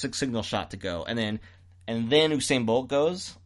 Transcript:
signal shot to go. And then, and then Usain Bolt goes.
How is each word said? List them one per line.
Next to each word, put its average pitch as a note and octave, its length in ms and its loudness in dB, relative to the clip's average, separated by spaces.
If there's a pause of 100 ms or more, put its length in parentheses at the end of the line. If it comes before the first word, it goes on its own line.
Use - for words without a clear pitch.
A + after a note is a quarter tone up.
(140)
signal A#2+ 280 -2
shot G2+ 300 -4
to G2 60 -10
go. F2 300 -4
And A#2 80 -4
then, A2 240 -2 (480)
and A#2 220 -2
then D#3 220 6
Usain C3 340 0
Bolt A#2+ 220 2
goes. D3+ 480 0 (100)